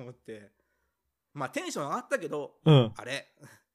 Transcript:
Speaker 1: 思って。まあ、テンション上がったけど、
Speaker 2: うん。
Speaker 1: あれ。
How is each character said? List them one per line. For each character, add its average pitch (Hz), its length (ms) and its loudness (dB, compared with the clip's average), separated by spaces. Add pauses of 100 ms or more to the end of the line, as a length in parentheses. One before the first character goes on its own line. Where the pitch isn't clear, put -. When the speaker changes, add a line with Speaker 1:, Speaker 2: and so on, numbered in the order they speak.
Speaker 1:
思 123 80 -14
っ 123 40 -20
て。 104 380 -18 (800)
ま 139 140 -4
あ、 - 40 -8
テ 320 120 -6
ン 359 80 -8
シ - 80 -8
ョ 156 40 -4
ン - 40 -4
上 147 80 -6
が 226 40 -4
っ - 100 -10
た 277 100 -2
け 170 100 -6
ど、 147 360 -8
Speaker 2:
う 156 60 8
ん。 123 260 8
Speaker 1:
あ 107 80 -12
れ。 127 280 -10 (420)